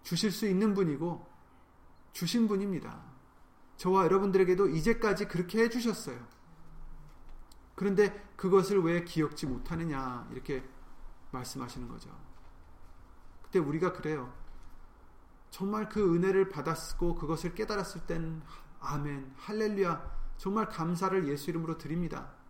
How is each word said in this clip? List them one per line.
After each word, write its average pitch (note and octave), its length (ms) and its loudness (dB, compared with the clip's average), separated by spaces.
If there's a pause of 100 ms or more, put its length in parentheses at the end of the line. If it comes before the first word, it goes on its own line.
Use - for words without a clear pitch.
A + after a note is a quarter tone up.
주실 G3 280 0
수 A3 160 -2
있는 G3+ 280 4
분이고 E3 520 0 (840)
주신 A3+ 360 2
분입니다. F#3+ 720 -4 (600)
저와 F#3 260 6
여러분들에게도 F#3 640 6
이제까지 G3+ 600 2
그렇게 F3+ 340 2
해주셨어요. A3+ 560 0 (1600)
그런데 G3 360 4 (240)
그것을 F#3+ 460 6
왜 E3+ 220 2
기억지 D#3 420 -2
못하느냐, C3 840 -4
이렇게 C3 360 -6 (640)
말씀하시는 B2 580 -8
거죠. A#2+ 220 -12 (1300)
그때 - 180 2
우리가 D#3+ 320 0
그래요. D3 420 -4 (1160)
정말 G#3 380 -2
그 G3+ 260 4
은혜를 F#3+ 340 6
받았고 D#3+ 640 0
그것을 D#3+ 400 -2
깨달았을 G3+ 520 -4
땐 E3 360 -4 (380)
아멘, C#3+ 560 -4
할렐루야, G#3 840 0 (180)
정말 G#3 320 0
감사를 F3 600 0
예수 C#3+ 220 -2
이름으로 D#3+ 280 -2
드립니다. D#3+ 540 -4 (180)